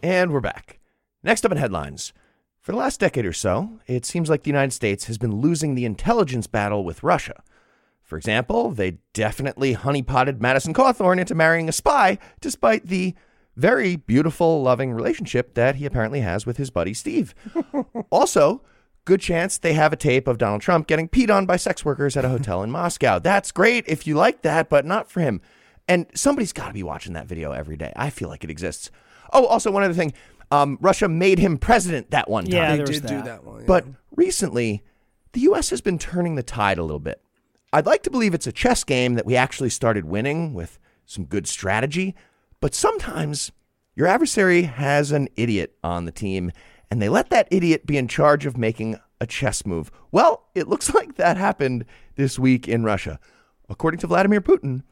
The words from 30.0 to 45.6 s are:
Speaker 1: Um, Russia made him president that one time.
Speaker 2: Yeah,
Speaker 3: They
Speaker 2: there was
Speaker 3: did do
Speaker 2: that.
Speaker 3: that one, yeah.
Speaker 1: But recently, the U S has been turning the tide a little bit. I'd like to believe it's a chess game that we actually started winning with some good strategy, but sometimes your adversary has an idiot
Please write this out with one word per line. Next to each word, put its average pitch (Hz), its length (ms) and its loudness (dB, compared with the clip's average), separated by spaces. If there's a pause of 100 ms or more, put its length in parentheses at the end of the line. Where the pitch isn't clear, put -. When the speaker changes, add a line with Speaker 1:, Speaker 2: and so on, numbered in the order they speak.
Speaker 1:
Um, 143 280 2
Russia 185 300 2
made 180 300 4
him 170 180 4
president 180 540 0
that 143 180 -2
one 214 160 -2
time. 185 80 -2
Speaker 2:
Yeah, 165 180 2
Speaker 3:
They 151 60 2
Speaker 2:
there 143 100 -2
was 147 140 -4
Speaker 3:
did 147 60 -8
do 143 100 -4
Speaker 2:
that. 131 80 -8
Speaker 3:
that 113 180 -12
one, 110 180 -20
yeah. 113 60 4
Speaker 1:
But 180 180 6 (300)
recently, 120 680 0 (520)
the 240 80 -4
U 339 160 6
S 311 140 -2
has 359 100 -4
been 180 180 -2
turning 175 360 -4
the 131 80 -4
tide 98 340 0
a 85 60 -2
little 76 180 -4
bit. - 200 -8 (520)
I'd 247 120 4
like - 180 2
to 370 80 -2
believe 226 220 0
it's 160 140 -4
a 120 60 -8
chess - 320 0
game 123 300 0
that 113 100 -2
we 123 100 0
actually 127 340 0
started 107 360 0
winning 139 480 -4
with 85 260 -10 (260)
some 95 200 -10
good 92 220 -4
strategy, 143 680 -4 (460)
but 147 120 -2
sometimes 165 800 -4 (440)
your 160 120 2
adversary 190 560 4
has 143 480 0
an 143 240 0
idiot 104 480 0